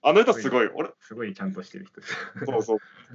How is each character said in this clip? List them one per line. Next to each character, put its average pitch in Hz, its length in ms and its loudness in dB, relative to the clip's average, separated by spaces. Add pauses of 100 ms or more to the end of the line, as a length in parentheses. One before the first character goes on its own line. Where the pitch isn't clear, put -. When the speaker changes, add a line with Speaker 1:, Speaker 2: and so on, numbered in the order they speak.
Speaker 1:
あ 151 140 4
の 214 80 8
人 233 100 4
す 117 160 0
ご 120 160 4
い。 98 40 0
Speaker 2:
す - 40 -6
ご - 80 -8
い、 160 60 -2
Speaker 1:
俺 - 140 -14
Speaker 2:
す - 140 -20
ご 117 120 -8
い 95 80 -8
ち - 80 -16
ゃ 95 40 -4
ん 95 60 -4
と 92 100 -10
し - 60 -16
て 98 100 -18
る 98 60 -16
人 - 160 -20
で - 60 -20
す。 - 100 -8 (300)
Speaker 1:
そ 131 100 -2
う 110 60 0
そ 110 140 0
う。 - 20 0 (360)